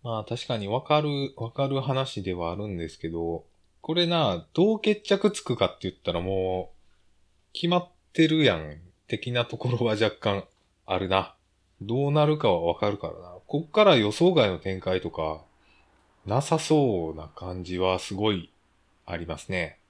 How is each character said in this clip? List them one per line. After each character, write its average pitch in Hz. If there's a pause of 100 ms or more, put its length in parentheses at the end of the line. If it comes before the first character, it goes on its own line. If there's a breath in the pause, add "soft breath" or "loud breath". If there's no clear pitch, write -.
ま 113
あ、 107
確 -
か 123
に 101
わ 120
か 151
る、 143
わ 113
か 139
る 135
話 131
で 90
は 85
あ 90
る 104
ん 98
で 82
す -
け 82
ど、 82 (360)
こ 160
れ 175
な、 127 (100)
ど 208
う 208
決 208
着 202
つ -
く -
か 95
っ -
て 95
言 -
っ -
た -
ら 85
も 92
う、 -
決 -
ま 175
っ 175 (240)
て 160
る 156
や 104
ん、 78 (260)
的 107
な 120
と -
こ -
ろ 120
は 110
若 107
干 98 (400)
あ 92
る 92
な。 95 (440)
ど 123
う -
な 151
る 151
か 123
は 85
わ 85
か 104
る 101
か -
ら 82
な。 90 (100)
こ 156
っ -
か 214
ら 185
予 107
想 175
外 120
の 90
展 95
開 92
と 85
か、 78 (800 soft breath)
な 117
さ 156
そ 110
う -
な 80
感 90
じ 90
は 92
す -
ご 104
い 85 (560)
あ 87
り 85
ま 82
す -
ね。 87 (120)